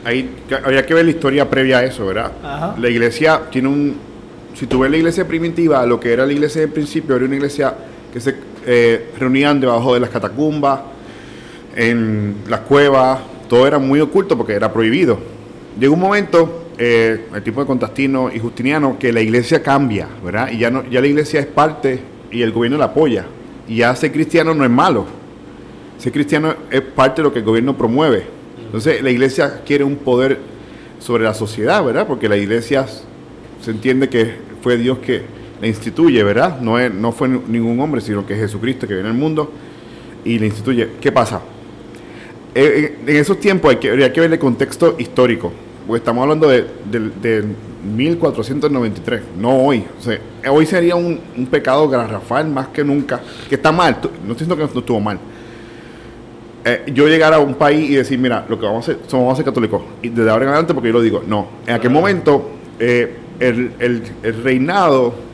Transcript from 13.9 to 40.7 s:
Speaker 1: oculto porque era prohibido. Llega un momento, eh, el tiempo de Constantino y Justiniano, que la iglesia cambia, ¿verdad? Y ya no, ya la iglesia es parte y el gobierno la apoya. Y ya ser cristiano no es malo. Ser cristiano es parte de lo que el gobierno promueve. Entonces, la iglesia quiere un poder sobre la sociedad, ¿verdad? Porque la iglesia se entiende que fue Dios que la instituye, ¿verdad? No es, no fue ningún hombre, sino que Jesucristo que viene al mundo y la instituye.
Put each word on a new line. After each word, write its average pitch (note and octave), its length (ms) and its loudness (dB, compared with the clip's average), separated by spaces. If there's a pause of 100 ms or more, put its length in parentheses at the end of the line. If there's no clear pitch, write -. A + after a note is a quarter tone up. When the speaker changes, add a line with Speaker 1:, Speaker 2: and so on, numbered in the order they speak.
Speaker 1:
oculto D#3 360 2
porque G#2+ 180 -2
era G#2 180 0
prohibido. A2+ 460 2 (600)
Llega C#3 140 4
un E3+ 80 2
momento, F#3 640 2 (140)
eh, A2+ 560 2
el G#2 80 -6
tiempo A2+ 180 -4
de C#3 60 -2
Constantino C3 680 0
y A2+ 40 -6
Justiniano, B2+ 600 0
que A#2+ 140 0
la A#2 80 2
iglesia A#2+ 420 2
cambia, B2+ 460 0 (160)
¿verdad? G#2+ 260 -4
Y A#2 80 -6
ya A#2 120 2
no, C3 180 -2
ya B2 120 2
la C#3 60 2
iglesia D3 340 2
es C#3 60 -4
parte D3 540 0 (300)
y A#2+ 120 -2
el A2 100 0
gobierno A#2 260 0
la C3+ 80 2
apoya. B2 380 2 (440)
Y A2+ 80 -4
ya A#2 180 4
ser C#3 180 -2
cristiano D#3+ 420 2
no C#3+ 100 2
es A#2+ 60 2
malo. B2+ 340 2 (960)
Ser B2 140 -6
cristiano D3+ 420 0 (160)
es C3 100 2
parte C3+ 400 0
de D3 80 2
lo A#2 40 2
que A#2+ 80 -2
el G#2+ 40 -8
gobierno A#2 320 2
promueve. B2 480 2 (400)
Entonces, A2+ 380 -2
la C3+ 80 2
iglesia C3 540 0
quiere C#3+ 200 2
un C#3+ 120 -2
poder C3 420 2 (600)
sobre A2+ 260 0
la G#2+ 100 2
sociedad, A2+ 500 0
¿verdad? C#3 220 0
Porque A#2 220 -2
la G2+ 80 4
iglesia A2+ 500 0 (760)
se A2+ 80 -8
entiende B2+ 380 0
que A2+ 260 0 (280)
fue B2 140 2
Dios B2 220 0
que B2 240 -2 (380)
la G#2+ 60 -4
instituye, A#2 560 2
¿verdad? B2+ 380 2
No A#2 180 0
es, B2 140 0
no A2 200 -2
fue B2+ 160 -2
ningún A#2 520 0
hombre, C#3+ 200 -2
sino G2+ 260 -4
que G2+ 100 -6
Jesucristo G#2+ 500 -4
que G#2 80 -4
viene F#2+ 140 -4
al A2+ 60 -2
mundo D3+ 360 -2 (760)
y A#2 140 0
la G#2+ 80 0
instituye. A2+ 420 -2 (120)